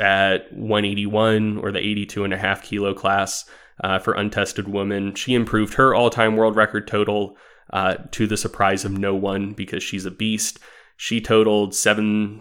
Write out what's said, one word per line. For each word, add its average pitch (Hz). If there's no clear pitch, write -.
at 98
one 104
eighty-one 107
or 101
the 101
eighty-two 104
and 98
a 92
half 98
kilo 101
class, 98
uh, 95
for 107
untested 101
women, 101
she -
improved 110
her 135
all-time 113
world 110
record 107
total, 104
uh, 95
to 107
the 104
surprise 98
of 98
no 98
one 98
because 98
she's 95
a 92
beast. 107
She 113
totaled 107
seven 107